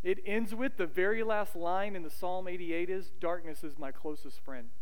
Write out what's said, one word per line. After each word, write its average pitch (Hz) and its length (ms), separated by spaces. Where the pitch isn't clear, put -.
It 185 200
ends 208 300
with, 247 240
the 185 80
very 196 380
last 214 320
line 185 400
in 175 80
the - 80
Psalm 185 360
eighty-eight 180 440
is, 185 180
"Darkness 165 540
is 151 160
my 135 120
closest 147 480
friend." 123 300